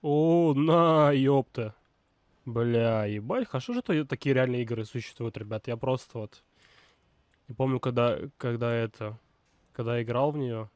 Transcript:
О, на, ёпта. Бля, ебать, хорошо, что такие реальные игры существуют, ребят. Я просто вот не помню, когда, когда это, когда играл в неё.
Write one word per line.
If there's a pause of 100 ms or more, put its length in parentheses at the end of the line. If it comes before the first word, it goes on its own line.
О,
на,
ёпта. (680)
Бля,
ебать,
хорошо,
что
такие
реальные
игры
существуют,
ребят.
Я
просто
вот (1040)
не
помню,
когда, (180)
когда
это, (540)
когда
играл
в
неё.